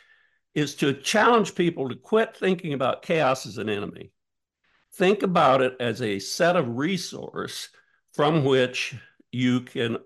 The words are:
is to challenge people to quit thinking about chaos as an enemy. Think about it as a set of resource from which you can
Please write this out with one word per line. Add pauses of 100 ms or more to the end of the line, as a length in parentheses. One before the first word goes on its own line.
(540)
is
to
challenge
people
to
quit
thinking
about
chaos
as
an
enemy. (840)
Think
about
it
as
a
set
of
resource (460)
from
which (360)
you
can